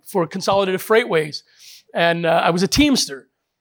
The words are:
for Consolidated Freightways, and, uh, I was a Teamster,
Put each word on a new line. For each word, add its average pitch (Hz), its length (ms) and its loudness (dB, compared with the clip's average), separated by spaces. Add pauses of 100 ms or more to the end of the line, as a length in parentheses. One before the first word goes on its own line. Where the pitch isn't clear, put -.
for 196 220 -4
Consolidated 196 560 -2
Freightways, 202 600 -2 (500)
and, 170 320 0
uh, 165 180 2
I 180 60 2
was 175 140 0
a 196 40 0
Teamster, 262 640 0 (320)